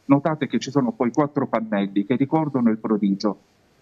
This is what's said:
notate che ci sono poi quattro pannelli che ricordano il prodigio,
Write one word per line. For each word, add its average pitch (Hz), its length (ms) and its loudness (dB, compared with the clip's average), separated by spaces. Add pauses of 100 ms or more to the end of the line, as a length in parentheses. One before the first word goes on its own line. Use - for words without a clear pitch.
notate - 420 0
che - 140 -2
ci 139 100 -10
sono 127 220 0
poi 120 180 0
quattro 143 380 0
pannelli 101 560 -2
che 127 100 0
ricordano 135 560 0
il 107 80 0
prodigio, 104 600 0 (440)